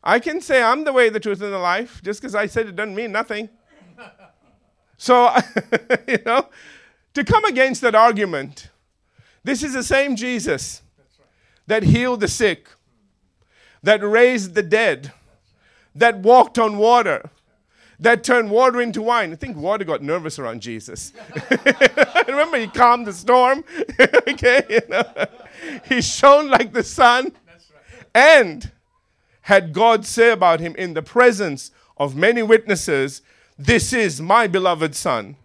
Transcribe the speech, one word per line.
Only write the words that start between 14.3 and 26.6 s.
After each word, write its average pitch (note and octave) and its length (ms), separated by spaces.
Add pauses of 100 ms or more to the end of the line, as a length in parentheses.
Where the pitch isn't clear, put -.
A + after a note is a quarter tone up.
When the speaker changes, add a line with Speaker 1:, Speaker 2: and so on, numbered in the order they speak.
Speaker 1:
the G#3 80
dead, E3 500 (840)
that G#3+ 240
walked A#3+ 400
on G#3+ 200
water, G#3+ 520 (680)
that A#3 260
turned A#3 260
water A#3+ 300
into A3 220
wine. A3 300
I E3 40
think A#3+ 200
water F#3+ 280
got D3+ 180
nervous D#3 360
around A#2 220
Jesus. A2+ 520 (560)
<laughs> D4 600
Remember, D4 300
he A3+ 100
calmed A#3+ 380
the G3+ 60
storm. B3+ 560
<laughs> F4 60 (540)
Okay, C4 400
you A3+ 200
know? G3+ 160 (840)
He B3 140
shone C#4+ 460
like B3 240